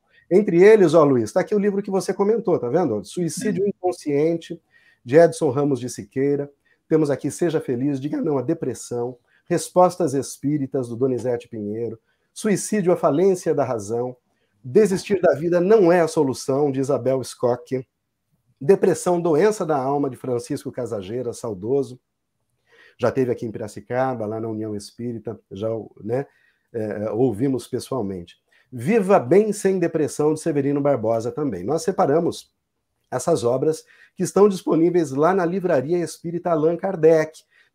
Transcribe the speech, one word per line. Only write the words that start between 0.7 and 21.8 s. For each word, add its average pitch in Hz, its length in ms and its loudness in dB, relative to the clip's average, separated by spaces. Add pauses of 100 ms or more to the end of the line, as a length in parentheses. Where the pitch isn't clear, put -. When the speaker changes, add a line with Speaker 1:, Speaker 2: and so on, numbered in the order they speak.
Speaker 1:
ó, 160 100 8
Luiz, 127 300 2
tá 185 80 2
aqui 180 120 -4
o 208 60 2
livro 196 220 0
que 202 100 -6
você 190 220 -2
comentou, 202 440 0
tá 120 120 -4
vendo? 123 340 0
Suicídio 180 600 -4
Speaker 2:
Sim. 208 60 0
Speaker 1:
Inconsciente, 165 920 -2 (420)
de 123 140 2
Edson 165 320 6
Ramos 139 300 0
de 120 100 -8
Siqueira. 139 600 -4 (380)
Temos 156 220 2
aqui 139 200 -4
Seja 160 300 -2
Feliz, 135 400 -4
Diga 151 220 -6
Não 156 160 0
à 127 40 -2
Depressão, 123 760 -6 (280)
Respostas 175 680 2
Espíritas, 135 760 -4
do 117 80 -10
Donizete 120 540 -2
Pinheiro, 113 500 -8 (340)
Suicídio, 196 600 -2
a - 20 2
Falência 175 580 2
da 139 120 0
Razão, 117 500 -6 (480)
Desistir 185 560 2
da 170 140 4
Vida 165 260 0
Não 185 320 6
é 180 80 4
a 165 80 2
Solução, 139 640 0
de 131 80 -4
Isabel 131 420 0
Scocchi, 123 640 -4 (760)
Depressão, 180 580 2
Doença 175 460 2
da 151 100 0
Alma, 143 340 -2
de 123 60 -10
Francisco 123 560 -6
Casageira, 113 640 -6
saudoso, 120 640 -6 (960)